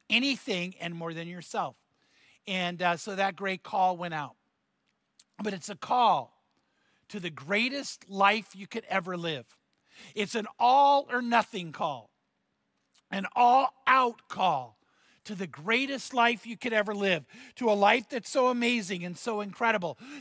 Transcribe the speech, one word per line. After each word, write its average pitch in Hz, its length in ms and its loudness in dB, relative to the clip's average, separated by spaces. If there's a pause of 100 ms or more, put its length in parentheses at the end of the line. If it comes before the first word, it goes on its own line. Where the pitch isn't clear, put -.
anything, 208 720 -2
and 170 160 -8
more 165 180 -8
than 165 140 -10
yourself. 175 480 -8 (720)
And, 180 340 -2
uh, 175 140 2
so 196 200 -8
that 190 200 0
great 190 260 -6
call 185 360 0
went 170 160 -8
out. 147 240 -8 (1080)
But 208 100 -4
it's 190 160 -10
a 202 60 -10
call 196 640 2 (720)
to 208 120 -10
the 175 100 -8
greatest 208 800 -4
life 196 460 2
you 190 100 -16
could 226 200 -10
ever 185 320 -4
live. 160 400 -8 (580)
It's 202 180 -4
an 214 140 -4 (100)
all 277 540 6
or 247 100 0
nothing 220 520 0
call, 135 360 -6 (1000)
an 190 140 -4 (100)
all 247 380 4 (120)
out 254 440 2
call 143 500 -2 (460)
to 214 100 -10
the 185 100 -6
greatest 226 680 -4
life 233 340 2
you 233 80 -12
could 240 160 -6
ever 214 240 0
live, 190 300 0 (320)
to 240 120 0
a 208 40 6
life 208 340 4
that's 247 220 -6
so 254 180 2
amazing 233 560 0
and 175 140 -10
so 214 240 -4
incredible 202 580 -2 (220)